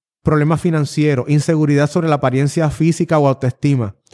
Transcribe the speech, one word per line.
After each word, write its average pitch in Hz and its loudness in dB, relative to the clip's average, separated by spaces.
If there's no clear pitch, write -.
problemas 151 0
financieros, 151 -2
inseguridad 147 2
sobre 165 -2
la 147 2
apariencia 139 0
física 160 0
o 143 2
autoestima, 131 -2